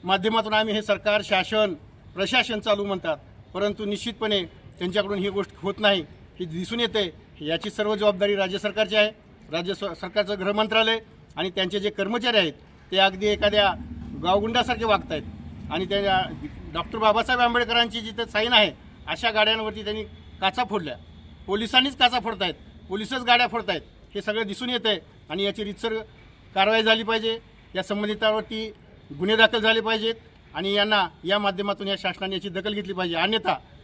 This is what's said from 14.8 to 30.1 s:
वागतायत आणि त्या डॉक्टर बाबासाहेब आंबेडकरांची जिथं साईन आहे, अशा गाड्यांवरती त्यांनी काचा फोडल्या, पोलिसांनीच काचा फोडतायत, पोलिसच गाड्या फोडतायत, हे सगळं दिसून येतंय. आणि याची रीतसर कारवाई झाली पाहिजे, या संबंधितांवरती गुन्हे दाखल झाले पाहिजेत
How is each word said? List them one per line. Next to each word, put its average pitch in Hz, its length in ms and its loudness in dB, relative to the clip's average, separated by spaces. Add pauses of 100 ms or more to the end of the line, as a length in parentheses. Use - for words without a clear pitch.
वागतायत 160 380 0 (480)
आणि 170 140 -2
त्या 190 460 0 (420)
डॉक्टर 170 260 -6
बाबासाहेब 220 420 4
आंबेडकरांची 233 600 2
जिथं 220 240 -6
साईन 226 280 0
आहे, 208 200 4 (340)
अशा 160 240 -2
गाड्यांवरती 214 540 0
त्यांनी 214 180 -4 (380)
काचा 190 240 0
फोडल्या, 160 320 -4 (500)
पोलिसांनीच 254 500 2
काचा 247 240 4
फोडतायत, 190 340 -2 (340)
पोलिसच 214 340 -4
गाड्या 240 240 4
फोडतायत, 190 340 -4 (340)
हे 202 80 -6
सगळं 214 200 -2
दिसून 226 280 -6
येतंय. 220 280 0 (320)
आणि 190 120 -4
याची 202 220 -2
रीतसर 214 300 -4 (600)
कारवाई 214 280 4
झाली 220 200 4
पाहिजे, 226 360 -2 (360)
या 185 80 -4
संबंधितांवरती 214 920 -2 (460)
गुन्हे 202 180 2
दाखल 226 240 6
झाले 226 200 2
पाहिजेत 220 340 -2 (400)